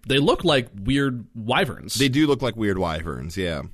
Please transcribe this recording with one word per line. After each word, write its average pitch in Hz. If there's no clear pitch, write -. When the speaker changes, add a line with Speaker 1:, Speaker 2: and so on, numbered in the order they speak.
Speaker 1:
they 135
look 143
like 135
weird 127
wyverns. 117
Speaker 2:
They 135
do 143
look 135
like 117
weird 104
wyverns, 80
yeah. 85